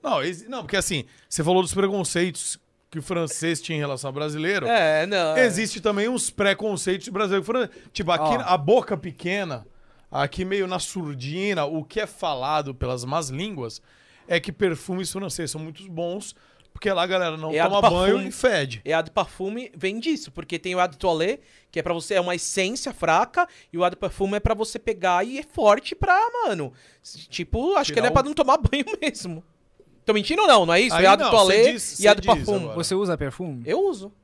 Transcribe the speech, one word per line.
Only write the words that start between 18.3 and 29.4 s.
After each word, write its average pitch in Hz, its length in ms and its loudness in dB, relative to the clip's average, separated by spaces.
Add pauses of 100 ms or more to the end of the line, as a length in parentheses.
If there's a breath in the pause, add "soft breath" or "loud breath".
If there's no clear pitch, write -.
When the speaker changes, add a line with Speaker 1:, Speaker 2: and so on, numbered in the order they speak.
Speaker 1:
fede. 139 520 0
Speaker 2:
É 143 100 -2
a 165 80 2
do 160 100 -10
perfume 208 600 -4
vem 190 280 -6
disso, 294 320 -4
porque 165 260 -10
tem 180 160 -6
o 180 60 0
eau 180 80 2
de 143 100 -12
toilette, 180 460 0 (260 soft breath)
que - 80 -6
é 156 40 -4
pra 175 120 -2
você, 170 200 -4
é 185 60 4
uma 180 140 0
essência 190 580 -4
fraca, 190 540 2 (260 soft breath)
e 170 60 -6
o 180 60 2
eau 180 60 4
de 180 60 -12
perfume 196 400 -4
é 208 40 -2
pra 214 140 0
você 220 260 -6
pegar 180 440 0
e 262 140 -8
é 294 60 -10
forte 220 500 4
pra, 381 240 4 (260)
mano, 156 280 -4 (300 soft breath)
s-, - 160 -20 (100)
tipo, 269 480 -2
acho 196 160 0
que - 80 -6
Speaker 1:
Tirar - 60 2
Speaker 2:
não - 40 4
é - 20 -4
pra 277 100 4
Speaker 1:
o - 20 2
Speaker 2:
não 294 100 -6
tomar 277 240 4
<laughs> - 0 -
banho 277 260 0 (160)
mesmo. 175 440 -6 (600)